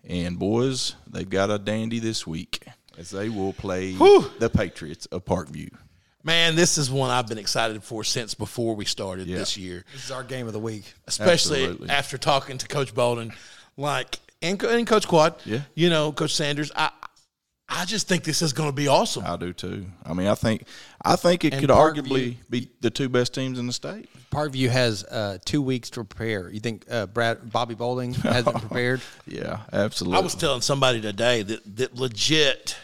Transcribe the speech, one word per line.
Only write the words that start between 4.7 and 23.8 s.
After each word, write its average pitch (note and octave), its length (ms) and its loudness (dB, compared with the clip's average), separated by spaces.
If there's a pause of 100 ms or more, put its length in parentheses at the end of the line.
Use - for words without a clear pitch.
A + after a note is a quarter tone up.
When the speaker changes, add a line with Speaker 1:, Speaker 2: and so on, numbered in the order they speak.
Speaker 1:
of - 180 -8
Parkview. D#2 440 -4 (540)
Speaker 2:
Man, E3 320 4
this E3+ 220 4
is C#3 120 0
one C3 220 0
I've B2 160 2
been A2 100 -6
excited G#2+ 460 -2
for G#2+ 220 -8
since A2+ 280 -4
before A2+ 440 -4
we G2 80 -6
started F#2 420 -6
Speaker 1:
Yeah. F#2 120 -4
Speaker 2:
this G2 180 -4
year. F2+ 260 -12 (100)
Speaker 3:
This C3 120 -16
is - 60 -10
our C3 120 -8
game B2 240 -8
of G#2+ 60 -8
the G#2+ 60 -6
week. G#2+ 260 -8 (200)
Speaker 2:
Especially D#3 580 2
Speaker 1:
Absolutely. - 260 -6
Speaker 2:
after C#3 280 0
talking C3+ 400 0
to - 100 -10
Coach C3 280 -4
Bolden, A#2+ 380 0 (420)
like, C#3 440 -4 (220)
and, F3+ 160 -2
Co-, A3+ 120 0
and A#3 180 2
Coach A3 180 4
Quad, E3 300 6 (100)
Speaker 1:
Yeah. A2+ 160 -2 (140)
Speaker 2:
you E3+ 140 4
know, D3+ 240 2
Coach D3+ 200 -2
Sanders. D3 440 -2
I, D#3 140 0 (800)
I E3+ 140 -2
just G3 220 -4
think F3 160 2
this D#3 180 0
is D#3 100 0
gonna D3 200 -2
be C#3+ 160 0
awesome. C3+ 400 4
Speaker 1:
I F2 100 -2
do F2 160 -6
too. F#2 320 -8 (180)
I D#2+ 100 -6
mean, F#2 120 0
I G#2 80 4
think, A2 300 0 (420)
I F3 100 6
think F3 300 2
it C#3+ 80 4
Speaker 3:
And C3+ 80 -2
Speaker 1:
could C#3 80 2
Speaker 3:
Parkview D3 320 8
Speaker 1:
arguably C3+ 340 0 (140)
be B2 180 -2 (140)
the A#2 80 2
two C3+ 200 -2
best B2 260 2
teams C3 240 -4
in A#2+ 80 -4
the B2 60 -4
state. F3+ 360 -10 (220)